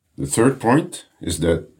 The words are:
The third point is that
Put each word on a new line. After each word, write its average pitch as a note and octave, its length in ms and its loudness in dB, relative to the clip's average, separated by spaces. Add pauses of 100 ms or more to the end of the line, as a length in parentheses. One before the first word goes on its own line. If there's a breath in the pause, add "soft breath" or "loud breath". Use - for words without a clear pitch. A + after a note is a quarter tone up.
(180)
The C#3 100 -4
third C3+ 320 2
point - 460 0 (160)
is F2 180 -4
that E2 300 0 (100)